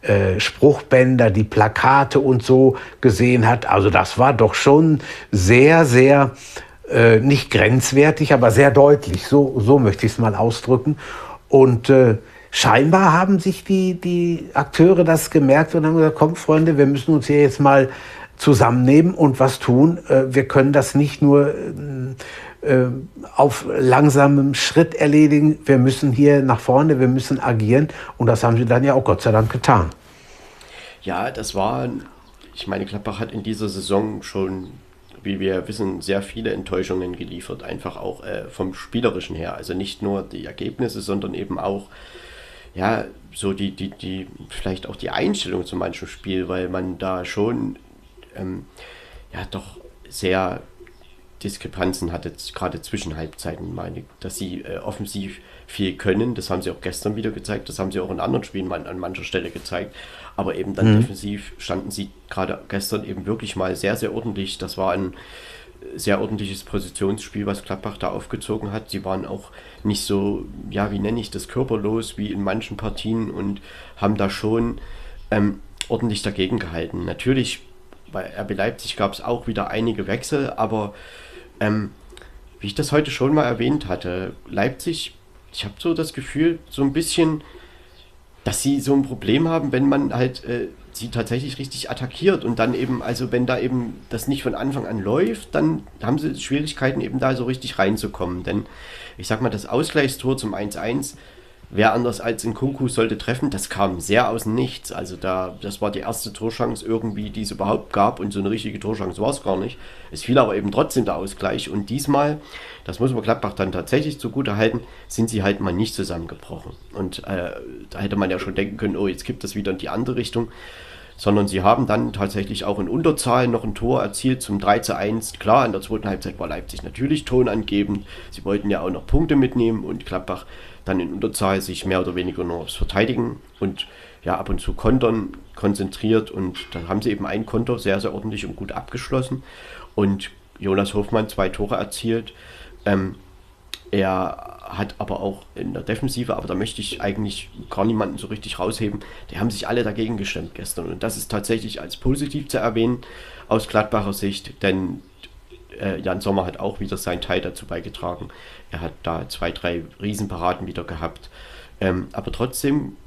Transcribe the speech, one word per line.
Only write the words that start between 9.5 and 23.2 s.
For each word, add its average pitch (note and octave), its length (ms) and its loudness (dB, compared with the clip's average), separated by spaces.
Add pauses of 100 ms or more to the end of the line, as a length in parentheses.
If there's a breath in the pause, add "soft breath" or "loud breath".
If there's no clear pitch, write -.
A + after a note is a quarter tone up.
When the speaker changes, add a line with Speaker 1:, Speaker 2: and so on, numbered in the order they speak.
Speaker 1:
so A#2+ 180 8
möchte A2+ 300 4
ich's - 100 -2
mal A2 160 2
ausdrücken. B2 640 2 (520 loud breath)
Und, C3 400 8
äh, B2+ 280 8 (320 loud breath)
scheinbar D#3 640 6
haben F#3+ 280 6
sich F#3 260 -2
die, F#3 340 2
die F3 540 0
Akteure E3+ 500 6
das D#3+ 280 4
gemerkt D3 440 6
und D#3 100 4
haben E3 120 4
gesagt, D#3 180 6
„Komm, D#3+ 200 4
Freunde, D#3+ 420 4
wir C#3 80 8
müssen C#3 280 4
uns C#3 140 4
hier D3 140 6
jetzt C3+ 180 4
mal C#3 300 8 (480 loud breath)
zusammennehmen B2+ 760 6
und D3 260 4
was C3 200 4
tun. D3+ 480 6
Äh, C3 260 4
wir C3+ 140 4
können C#3 240 6
das C#3 240 4
nicht C#3+ 260 2
nur, C#3+ 320 6 (1080 loud breath)
äh, C3 240 4 (500)